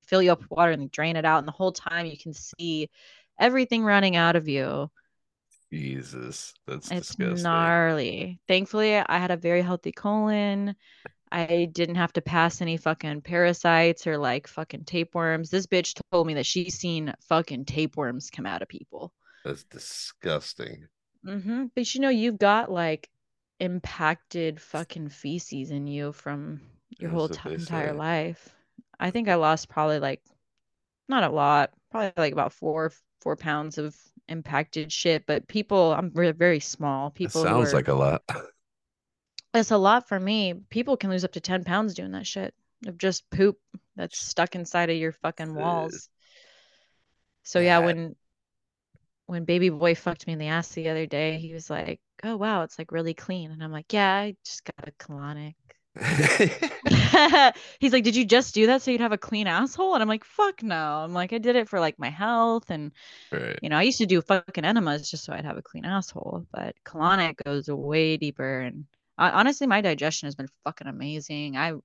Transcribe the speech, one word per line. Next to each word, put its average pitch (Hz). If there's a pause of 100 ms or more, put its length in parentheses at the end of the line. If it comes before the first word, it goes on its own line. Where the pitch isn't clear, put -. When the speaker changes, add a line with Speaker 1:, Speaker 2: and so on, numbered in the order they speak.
Speaker 1:
fill 190
you 180
up 165
with -
water, 170
and 147
they 139
drain 160
it 160
out. 156
And 147
the 151
whole 185
time 170
you 151
can 156
see 160 (500)
everything 247
running 196
out 170
of 156
you. 143 (800)
Speaker 2:
Jesus, 67 (140)
that's -
Speaker 1:
It's 175
Speaker 2:
disgusting. 180
Speaker 1:
gnarly. 165
Thankfully, 208
I 175
had 180
a 175
very 175
healthy 180
colon. 202 (560)
I 170
didn't 170
have 175
to 165
pass 165
any 165
fucking 156
parasites 170
or, 156
like, 139
fucking 156
tapeworms. 165
This 185
bitch 180 (120)
told 170
me 156
that 143
she's 175
seen 160
fucking 143
tapeworms 135
come -
out 90
of -
people. - (320)
Speaker 2:
That's 71
disgusting. - (360)
Speaker 1:
Mm-hmm. 202 (100)
But, 247
you 262
know, 269
you've 226
got, 208
like, 165 (500)
impacted 165
fucking 160
feces 143
in 143
you 143
from 147 (360)
your 165
Speaker 2:
That's -
Speaker 1:
whole 156
Speaker 2:
what 160 (100)
Speaker 1:
ti-, 156
Speaker 2:
they 160
Speaker 1:
entire 165
Speaker 2:
say. 147
Speaker 1:
life. 160 (440)
I 180
think 226
I 180
lost 160
probably, 151
like, 139 (840)
not 262
a 151
lot, 147 (200)
probably, 208
like, 151
about 151
four, 160 (300)
four 151
pounds 151
of 151 (320)
impacted 156
shit. 160
But -
people, 190
I'm 170
re-, 170
very 170
small. 143
Speaker 2:
It -
Speaker 1:
People 160
who 165
Speaker 2:
sounds 113
Speaker 1:
are -
Speaker 2:
like 67
a 71
lot. 69
<laughs> - (1200)
Speaker 1:
It's 226
a 214
lot 214
for 196
me. 196 (160)
People 247
can 196
lose 185
up -
to -
ten 185
pounds 190
doing 180
that 196
shit - (320)
of 175
just 190
poop 196 (380)
that's -
Speaker 2:
Sh- -
Speaker 1:
stuck -
inside 175
of 165
your 160
fucking 160
Speaker 2:
Shit. -
Speaker 1:
walls. 160 (1300)
So, -
yeah, 175
Speaker 2:
That 170
Speaker 1:
when, 165 (1080)
when 170
baby 175
boy 165
fucked -
me 165
in 156
the 151
ass 165
the 160
other 160
day, 156
he 160
was 160
like, - (240)
"Oh, 220
wow, 202
it's, -
like, 160
really 165
clean." 175
And 160
I'm 156
like, 156
"Yeah, 196
I 202 (100)
just -
got -
a 147 (120)
colonic." 147 (400)
Speaker 2:
<laughs> 151 (160)
Speaker 1:
<laughs> -
He's 269
like, 254
"Did 220
you 247
just 240
do 214
that 262
so 262
you'd 240
have 233
a 208
clean 208
asshole?" 269
And 226
I'm 220
like, 214
"Fuck 403
no." 208 (280)
I'm 170
like, 180
"I 233
did 240
it 226
for, 190
like, 160
my 139
health." 226
And, 151 (400)
Speaker 2:
Right. -
Speaker 1:
you 151
know, 151
I 170
used 247
to 220
do 175
fucking 180
enemas 165
just 160
so -
I'd 147
have -
a 151
clean -
asshole. 180
But - (100)
colonic 165
goes 143
way 151
deeper. 135
And 139 (320)
I, 175
honestly, 269
my 208
digestion 151
has 143
been 135 (160)
fucking 147
amazing. 147
I, 160 (120)